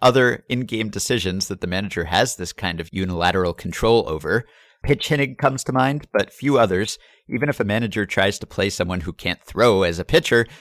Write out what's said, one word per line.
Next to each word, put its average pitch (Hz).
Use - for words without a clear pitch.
other 123
in-game 117
decisions 98
that 98
the -
manager 90
has 107
this 90
kind 85
of 80
unilateral 90
control 113
over? 78
Pitch -
hitting 139
comes 135
to -
mind, 135
but 104
few 135
others. 101
Even 135
if -
a 117
manager 104
tries 98
to -
play 101
someone 90
who 78
can't -
throw 101
as 85
a 90
pitcher, 123